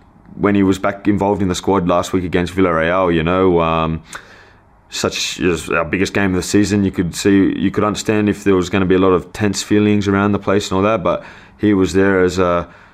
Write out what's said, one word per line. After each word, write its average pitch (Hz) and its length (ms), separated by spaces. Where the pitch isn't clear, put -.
when 101 200
he 98 80
was 95 160
back 101 300
involved 101 320
in 95 80
the 87 60
squad 95 320
last 90 260
week 92 100
against 90 300
Villarreal, 90 600
you 80 100
know, 90 360
um, 80 420
such - 520
as 80 280
our 82 140
biggest 90 300
game 98 180
of 92 60
the 87 60
season, 101 420
you 92 60
could 85 220
see, 98 440
you 95 140
could 101 120
understand 104 460
if 95 160
there 98 100
was 90 140
gonna 98 160
be 92 100
a 92 40
lot 95 120
of 87 220
tense 104 280
feelings 104 460
around 101 240
the 101 80
place 101 320
and 95 60
all 95 60
that. 107 200
But 87 200
he 104 140
was 92 200
there 95 300
as 90 160
a, 87 320